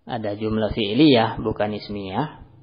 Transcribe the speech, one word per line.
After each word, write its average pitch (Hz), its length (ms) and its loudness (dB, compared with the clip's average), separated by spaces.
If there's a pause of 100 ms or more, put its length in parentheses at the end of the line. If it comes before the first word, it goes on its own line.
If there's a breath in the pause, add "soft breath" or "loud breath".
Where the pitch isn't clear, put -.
ada 110 240 -6
jumlah 107 400 -2
fi'liyah 113 640 4
bukan 107 400 -4
ismiyah, 101 640 -8 (220)